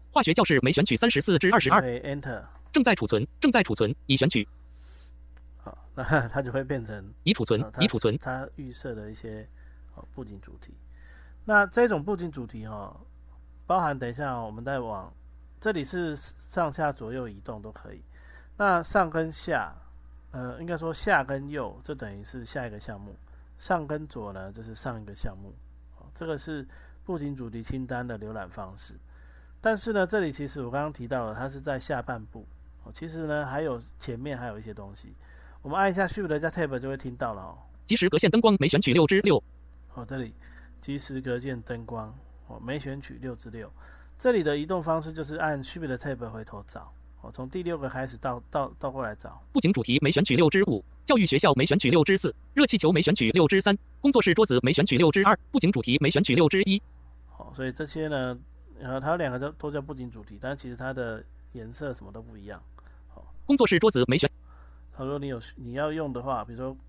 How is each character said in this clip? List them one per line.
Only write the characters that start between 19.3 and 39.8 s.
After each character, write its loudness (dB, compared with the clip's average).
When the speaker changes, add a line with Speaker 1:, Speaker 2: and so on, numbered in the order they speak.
Speaker 2:
下， -4
呃， -10
应 -12
该 -4
说 -4
下 2
跟 -6
右， -8
这 -8
等 -12
于 -14
是 -12
下 -8
一 -10
个 -14
项 -12
目。 -16
上 -2
跟 -6
左 -10
呢， -12
就 -16
是 -14
上 -10
一 -16
个 -14
项 -6
目。 -16
哦， -20
这 -10
个 -4
是 -8
布 -4
景 -6
主 -8
题 -10
清 -6
单 -6
的 -8
浏 -10
览 -10
方 -14
式。 -18
但 2
是 -4
呢， 4
这 0
里 -2
其 -8
实 -8
我 -8
刚 -2
刚 -4
提 -10
到 -2
了， -6
它 -6
是 -12
在 -4
下 -4
半 -8
部。 -18
哦， -18
其 -12
实 -8
呢， -2
还 -4
有 -2
前 -8
面 -6
还 -8
有 -10
一 -14
些 -12
东 -14
西。 -20
我 -12
们 -2
按 4
一 0
下 2
Shift -2
加 0
Tab -2
就 -6
会 -4
听 -10
到 -4
了 -10
哦。 -16
Speaker 1:
即 2
时 4
格 2
线 4
灯 4
光 6
没 4
选 4
取 4
六 8
之 4
六。 4